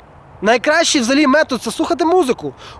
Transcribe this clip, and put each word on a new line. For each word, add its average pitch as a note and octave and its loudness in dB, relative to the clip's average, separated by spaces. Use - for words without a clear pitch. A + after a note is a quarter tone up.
Найкращий D4 2
взагалі C4+ 2
метод — C4+ 0
це A3+ -6
слухати E4 -2
музику. D#4 0